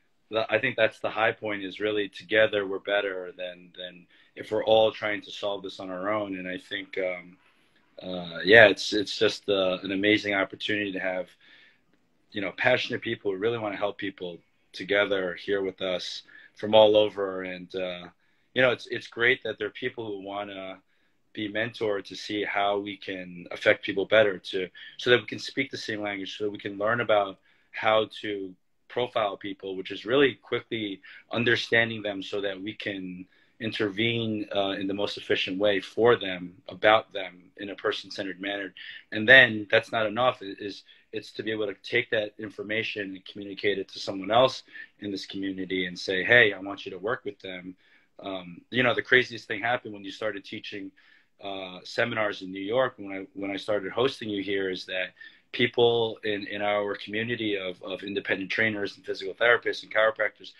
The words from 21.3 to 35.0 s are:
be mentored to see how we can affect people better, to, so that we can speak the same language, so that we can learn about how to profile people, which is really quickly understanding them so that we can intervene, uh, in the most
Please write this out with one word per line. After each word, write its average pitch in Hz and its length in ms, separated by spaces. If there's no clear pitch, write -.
be 107 140
mentored 107 580
to 95 100
see 104 280
how 101 360
we 101 180
can 90 540
affect - 340
people 95 200
better, 104 340
to, 92 280
so 123 140
that 120 80
we 107 80
can 110 120
speak - 300
the 117 80
same 107 240
language, 98 340
so 107 100
that 104 60
we 104 60
can 101 220
learn 113 200
about 101 380
how 110 360
to 98 340
profile 113 480
people, 95 400
which 92 160
is 98 140
really 127 300
quickly 110 680
understanding 117 720
them 101 220
so 104 160
that 98 220
we 107 120
can 92 520
intervene, 110 960
uh, 98 160
in 98 160
the 98 60
most 101 240